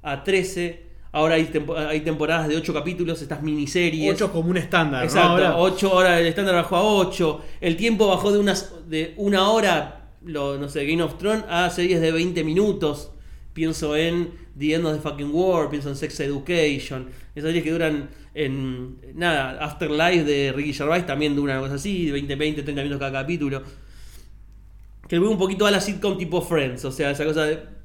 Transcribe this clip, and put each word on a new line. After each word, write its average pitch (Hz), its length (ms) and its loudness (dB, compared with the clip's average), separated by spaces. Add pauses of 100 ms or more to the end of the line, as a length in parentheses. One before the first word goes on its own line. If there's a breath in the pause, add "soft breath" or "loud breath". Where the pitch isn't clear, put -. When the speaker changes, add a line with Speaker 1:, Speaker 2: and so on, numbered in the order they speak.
Speaker 1:
a 139 200 -6
trece. 180 640 -2 (240 soft breath)
Ahora 160 240 4
hay 160 80 4
tempo-, 156 340 -4
hay 151 220 -2
temporadas 156 480 0
de 151 80 2
ocho 160 180 -2
capítulos, 165 480 -2
estas 143 200 -8
miniseries. 156 720 0
Speaker 2:
Ocho 202 180 0
como 165 200 0
un 180 80 2
estándar, 151 420 2
¿no? 123 60 0
Speaker 1:
Exacto, 175 240 6
Speaker 2:
Ahora. 175 260 4
Speaker 1:
ocho, 185 380 4
ahora 180 260 6
el 170 60 6
estándar 185 300 2
bajó 170 200 2
a 180 60 4
ocho. 185 580 2 (220 loud breath)
El 170 160 0
tiempo 220 300 4
bajó 190 220 2
de 208 100 6
unas, 202 340 0 (160)
de 156 260 -2
una 202 320 4
hora, 185 600 2 (160)
lo, 143 320 -4
no 139 100 -6
sé, 143 160 -4
Game 165 180 0
of 165 140 -2
Thrones, 214 320 -2
a 170 220 2
series 175 320 2
de 160 100 4
veinte 170 320 0
minutos. 156 680 0 (420 soft breath)
Pienso 156 420 -2
en 170 320 0 (280 loud breath)
The 151 180 0
End 165 100 0
of 151 120 0
the 151 40 -6
Fucking 143 340 -6
World, 170 360 2
pienso 147 180 -6
en 139 80 -6
Sex 151 240 -8
Education. 139 840 -2 (280 loud breath)
Esas 151 140 -4
series 165 160 0
que 156 80 0
duran 156 380 0 (240 loud breath)
en, 131 640 -6 (160)
nada, 151 500 -2
Afterlife 160 580 2
de 139 300 2
Ricky 143 200 -4
Gervais 165 320 0
también 147 300 0
dura 143 200 0
una 135 80 -2
cosa 135 120 -4
así, 175 320 -2
de 143 60 0
veinte, 143 240 -4
veinte, 151 260 -2
treinta 143 200 -4
minutos 143 180 -4
cada 135 220 -4
capítulo. 143 400 -4 (1500 loud breath)
Que 170 100 0
vuelve 208 140 4
un 185 80 0
poquito 190 260 2
a 202 60 6
la 196 80 4
sitcom 196 360 -2
tipo 175 240 -2
Friends, 135 440 -2
o 131 80 -4
sea, 143 180 -2
esa 143 140 -2
cosa 156 220 0
de 156 120 0 (260)